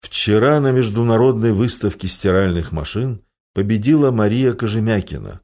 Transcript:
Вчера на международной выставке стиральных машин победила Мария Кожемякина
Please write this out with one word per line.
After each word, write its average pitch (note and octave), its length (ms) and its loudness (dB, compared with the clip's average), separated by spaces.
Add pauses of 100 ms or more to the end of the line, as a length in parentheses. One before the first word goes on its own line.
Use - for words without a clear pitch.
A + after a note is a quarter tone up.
Вчера B2+ 580 2
на C3+ 120 2
международной A#2 800 2
выставке G2+ 540 -2
стиральных F2+ 640 0
машин G#2+ 520 -6 (300)
победила A2+ 580 2
Мария A#2 420 2
Кожемякина G#2 920 -4